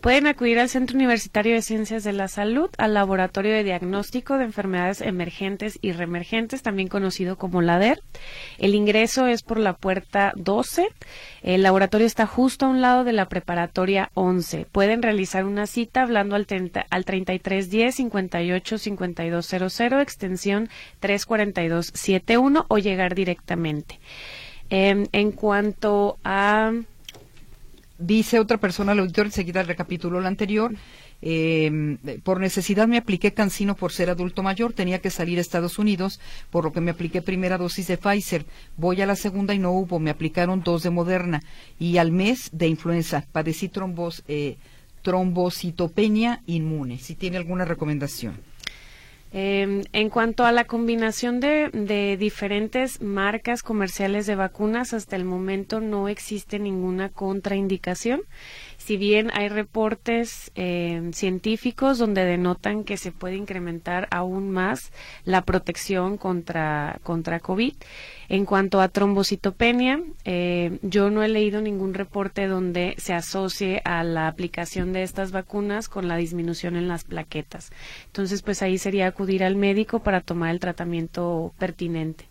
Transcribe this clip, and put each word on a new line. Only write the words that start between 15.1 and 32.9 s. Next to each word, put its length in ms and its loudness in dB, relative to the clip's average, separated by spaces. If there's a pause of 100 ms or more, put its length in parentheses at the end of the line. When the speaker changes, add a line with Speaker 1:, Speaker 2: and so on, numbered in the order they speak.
Speaker 1:
una 200 -2
cita 380 0
hablando 320 2
al 100 2
treinta, 460 -4
al 120 0
treinta 300 -2
y 60 -2
tres 320 -2
diez, 240 2
cincuenta 480 -2
y 80 0
ocho, 260 -2
cincuenta 480 -4
y 60 -2
dos 160 -2
cero 240 -2
cero, 300 2
extensión 680 -2 (300)
tres 260 0
cuarenta 380 0
y 40 2
dos 280 0
siete 420 2
uno, 300 6
o 100 4
llegar 380 2
directamente. 840 -2 (680)
Em, 440 4
en 180 4
cuanto 920 2
a 500 4 (1300)
Speaker 2:
Dice 400 4
otra 180 4
persona 340 0
al 80 4
auditor, 280 2
enseguida 360 -2
recapituló 560 -4
la 80 0
anterior, 460 0 (480)
em, 760 0 (260)
por 180 0
necesidad 440 2
me 120 4